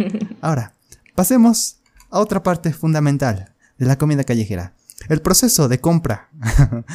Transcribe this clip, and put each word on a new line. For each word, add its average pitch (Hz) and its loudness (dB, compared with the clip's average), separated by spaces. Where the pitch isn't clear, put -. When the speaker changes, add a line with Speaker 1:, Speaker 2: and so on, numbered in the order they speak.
Speaker 1:
<laughs> - -10
Speaker 2:
Ahora, 139 -4
pasemos 226 2
a 185 -2
otra 208 -2
parte 170 -2
fundamental 143 -2
de 127 -2
la 131 2
comida 151 0
callejera. 104 -4
El 156 0
proceso 185 2
de 127 0
compra 165 -2
<laughs> 117 2